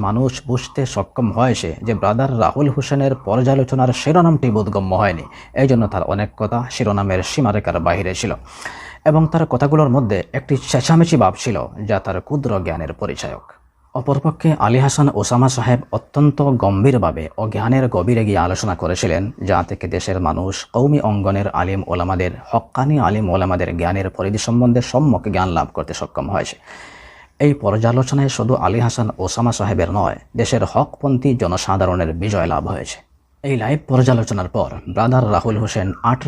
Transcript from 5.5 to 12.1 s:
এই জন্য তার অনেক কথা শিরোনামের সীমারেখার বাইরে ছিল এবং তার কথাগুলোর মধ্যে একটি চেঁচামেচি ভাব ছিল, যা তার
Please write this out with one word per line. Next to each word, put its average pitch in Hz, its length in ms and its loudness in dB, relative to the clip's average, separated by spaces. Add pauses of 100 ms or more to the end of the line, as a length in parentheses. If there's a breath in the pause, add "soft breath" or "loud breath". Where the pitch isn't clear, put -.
এই 135 100 6
জন্য 117 120 4 (100)
তার 92 100 -2 (100)
অনেক 104 160 -2 (120)
কথা 113 180 -2 (140)
শিরোনামের 98 460 0 (120)
সীমারেখার 104 460 0 (100)
বাইরে 90 320 0
ছিল 101 120 -4 (760 loud breath)
এবং 156 120 6 (100)
তার 160 120 2 (100)
কথাগুলোর 143 420 2
মধ্যে 107 220 2 (160)
একটি 131 200 -4 (160)
চেঁচামেচি 165 480 4
ভাব 95 160 4 (100)
ছিল, 104 140 -2 (320)
যা 104 160 2
তার 92 120 -4 (100)